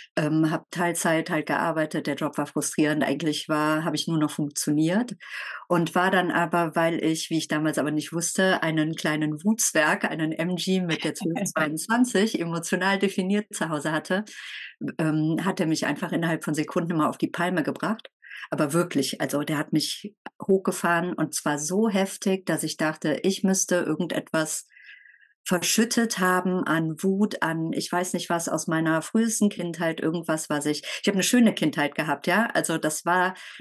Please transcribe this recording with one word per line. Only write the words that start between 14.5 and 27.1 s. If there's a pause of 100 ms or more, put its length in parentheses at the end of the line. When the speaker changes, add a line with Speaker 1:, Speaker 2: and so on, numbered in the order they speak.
Speaker 1:
ähm,
hat
er
mich
einfach
innerhalb
von
Sekunden
immer
auf
die
Palme
gebracht. (420)
Aber
wirklich,
also
der
hat
mich (320)
hochgefahren
und
zwar
so
heftig,
dass
ich
dachte,
ich
müsste
irgendetwas (800)
verschüttet
haben
an
Wut,